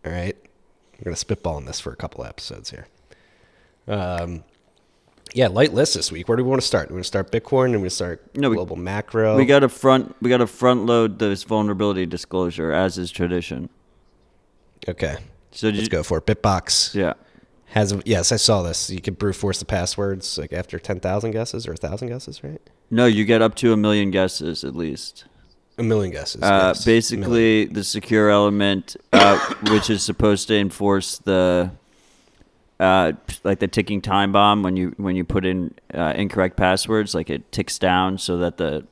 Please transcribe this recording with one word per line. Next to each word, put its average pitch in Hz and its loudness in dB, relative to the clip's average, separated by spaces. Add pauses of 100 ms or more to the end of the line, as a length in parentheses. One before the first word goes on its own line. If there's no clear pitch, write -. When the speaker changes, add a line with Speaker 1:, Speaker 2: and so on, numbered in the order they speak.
Speaker 1:
All - -10
right, 87 -6 (640)
we're 104 -18
gonna 85 -6
spitball 82 -6
on 69 -12
this - -10
for - -10
a - -16
couple - -12
episodes - -14
here. - -18 (1000)
Um, 87 -6 (920)
yeah, 120 2
light 113 2
list 143 2
this - -4
week. 82 -10
Where 117 0
do 123 -2
we 123 -2
wanna 131 0
start? 85 -2
Do - -12
we - -8
wanna 90 -8
start - -4
Bitcoin? 131 0
Do 123 0
we 110 0
wanna 92 -2
start - -8
Speaker 2:
No, 139 0
we, 107 2
Speaker 1:
global 85 -6
macro? 107 0
Speaker 2:
we 135 6
gotta 139 6
front. 131 2
We 120 2
gotta 120 6
front 123 2
load 113 2
this 98 0
vulnerability 104 0
disclosure, 85 -4
as 92 0
is 90 -6
tradition. 87 -4 (1200)
Speaker 1:
Okay. 80 -6 (320)
Speaker 2:
So - -2
did 104 0
Speaker 1:
Let's 110 -2
Speaker 2:
you 107 -6
Speaker 1:
go 80 -2
for 85 -2
it. - -6
Bitbox - 0
Speaker 2:
Yeah. 92 0 (540)
Speaker 1:
has 104 0
a, 98 -6
yes, 98 0
I 113 0
saw 101 2
this. - -6
You 90 -8
can 92 -6
brute 98 -2
force 98 -2
the - -10
passwords, 95 -4
like, - -8
after 90 -8
ten 95 -6
thousand 104 -2
guesses 113 -6
or 80 -8
a - -10
thousand 107 -8
guesses, 131 -12
right? 151 -14 (300)
Speaker 2:
No, 120 4
you 107 4
get 110 4
up 110 2
to 117 4
a 107 6
million 104 2
guesses 87 -2
at 69 -8
least. - -8 (540)
Speaker 1:
A - -2
million 107 0
guesses, 73 -8
Speaker 2:
Uh, 95 4
Speaker 1:
yes. - -6
Speaker 2:
basically, 113 4
Speaker 1:
Million. - -8
Speaker 2:
the 104 -4
secure 107 2
element, 101 2 (180)
uh, 101 8
<coughs> - -4
which 107 2
is 104 0
supposed 104 0
to 110 2
enforce 98 0
the, 92 2 (1080)
uh, 92 4 (320)
like, 98 0
the 101 0
ticking 101 -2
time 98 0
bomb 104 4
when 92 0
you, 90 -2
when 92 -2
you 90 -2
put 92 -2
in, 92 -2 (200)
uh, 78 -2
incorrect 92 -2
passwords. 101 0
Like, 80 -6
it - -8
ticks - -6
down 92 0
so 90 -4
that 87 -4
the 76 -4